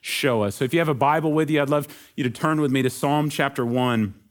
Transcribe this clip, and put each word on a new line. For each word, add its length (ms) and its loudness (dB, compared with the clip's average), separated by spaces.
show 420 0
us. 140 -2
So 80 -2
if 80 -2
you 80 2
have 80 0
a 60 0
Bible 380 2
with 180 0
you, 120 2
I'd 60 -2
love 180 0
you 80 -4
to 60 0
turn 300 0
with 120 2
me 100 2
to 80 2
Psalm 400 0
chapter 340 -2
one 500 0